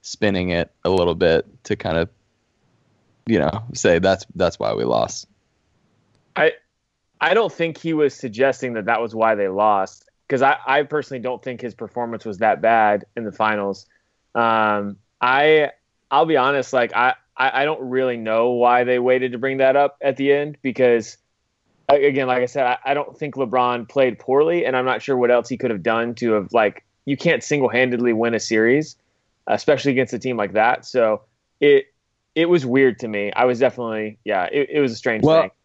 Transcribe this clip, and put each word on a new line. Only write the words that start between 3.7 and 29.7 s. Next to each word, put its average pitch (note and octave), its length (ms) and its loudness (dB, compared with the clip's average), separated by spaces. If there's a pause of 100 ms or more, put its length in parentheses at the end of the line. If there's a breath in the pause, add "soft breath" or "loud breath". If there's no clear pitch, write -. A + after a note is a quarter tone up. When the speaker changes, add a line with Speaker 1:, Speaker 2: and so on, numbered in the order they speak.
Speaker 1:
say F2 240 2
that's, F#2+ 260 0 (100)
that's F2 240 -2
why G#1+ 140 -4
we A1 120 -4
lost"? A1+ 420 -2 (1080)
Speaker 2:
I, D#3 160 2 (680)
I E3 140 2
don't G#3+ 180 2
think E3 260 -4
he E3 140 -4
was D3+ 220 0
suggesting B2 600 -2
that G#2+ 120 -6
that A2+ 160 0
was A2+ 120 -8
why A2+ 200 2
they G2+ 140 -2
lost, G2 600 0 (200)
'cause C3 140 0
I, C#3 140 2 (100)
I C#3 180 0
personally C#3 360 -8
don't B2+ 220 -8
think B2+ 180 -10
his A#2+ 140 -10
performance A#2 500 -10
was G2+ 140 -10
that G2+ 240 0
bad G#2+ 420 4 (120)
in A#2 80 -8
the G2+ 80 -8
finals. G#2 540 -4 (480)
Um, G#2+ 600 0 (240)
I, D3 500 2 (400)
I'll D3 160 2
be D#3+ 120 0
honest, C3+ 340 0
like, A#2+ 220 0
I, B2+ 200 2 (220)
I, C3 260 0
I - 40 2
don't D3+ 240 -4
really B2+ 260 -2
know A2+ 360 0
why B2 320 4
they B2 140 2
waited B2+ 340 2
to A#2+ 60 -10
bring C3+ 200 -4
that C3 180 4
up C#3+ 240 2
at C3+ 160 -2
the C#3 160 2
end, D3 300 -2
because, A#2+ 560 0 (720)
a-, C#3+ 160 4
again, C3+ 200 0
like B2+ 160 0
I B2 40 0
said, C3 200 -2
I, B2 180 -2
I C#3 100 -2
don't C#3 240 -6
think D3 160 -8
LeBron B2 540 -2
played C3 300 0
poorly, D#3+ 460 2
and B2+ 120 -2
I'm B2+ 100 0
not A#2 160 -2
sure C3+ 140 -2
what B2 140 2
else A#2+ 180 2
he B2+ 100 -6
could B2 120 -2
have G2 120 -6
done A2+ 340 -2
to A#2+ 160 -2
have, G2+ 200 -2
like, A2 320 0 (200)
you C#3 120 -4
can't D3+ 260 -2
single-handedly B2 720 0
win A#2 220 0
a G#2 60 -2
series, A#2 560 0 (500)
especially C3+ 460 0